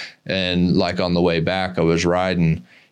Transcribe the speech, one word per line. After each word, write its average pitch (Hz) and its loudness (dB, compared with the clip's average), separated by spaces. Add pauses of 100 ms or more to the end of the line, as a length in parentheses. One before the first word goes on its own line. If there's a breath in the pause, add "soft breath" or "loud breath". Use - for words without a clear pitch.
(240 loud breath)
And, 90 0
like, 90 0
on 90 -2
the 87 2
way 85 2
back, 92 -2
I 85 2
was 85 2
riding 87 0 (280 soft breath)